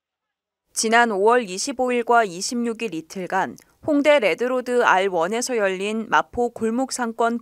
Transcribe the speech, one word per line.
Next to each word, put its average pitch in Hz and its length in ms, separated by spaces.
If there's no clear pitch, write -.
지난 226 380
오월 220 360
이십오 247 440
일과 233 320
이십육 226 580
일 208 140
이틀간 165 640
홍대 294 320
레드로드 247 680
알 185 260
원에서 214 480
열린 202 520
마포 - 420
골목 240 420
상권 233 480